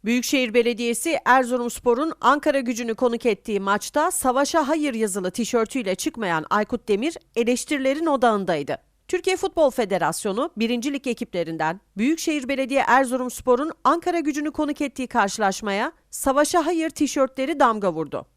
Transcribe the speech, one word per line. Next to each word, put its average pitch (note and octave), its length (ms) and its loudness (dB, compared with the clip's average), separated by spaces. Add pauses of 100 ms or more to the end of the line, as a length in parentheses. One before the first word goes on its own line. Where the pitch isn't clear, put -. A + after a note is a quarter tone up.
Büyükşehir A#3+ 480 0
Belediyesi A#3 720 0
Erzurumspor'un B3 960 2
Ankara C#4 380 4
Gücü'nü A#3 360 -4
konuk A#3 300 0
ettiği G#3 340 -2
maçta G#3 520 0
"Savaşa C4+ 560 2
hayır" D4 260 0
yazılı G3 380 -2
tişörtüyle A3 640 -2
çıkmayan F3+ 540 -2
Aykut G#3+ 380 -2
Demir A3 300 0 (180)
eleştirilerin C4 720 0
odağındaydı. G3+ 720 0 (300)
Türkiye F#4 300 -2
Futbol D#4+ 340 2
Federasyonu G3 840 -2
birinci A#3 360 -2
Lig C#4 140 -6
ekiplerinden E3+ 760 -4 (160)
Büyükşehir D4 500 0
Belediye C4 400 0
Erzurumspor'un B3+ 840 2 (120)
Ankara E4+ 360 2
Gücü'nü D4 320 -4
konuk D4+ 300 -4
ettiği C4 260 -6
karşılaşmaya G#3 840 0 (180)
"Savaşa D4 560 2
hayır" D#4+ 240 0
tişörtleri C4+ 720 -2
damga G#3+ 340 2
vurdu. D3+ 320 -6 (120)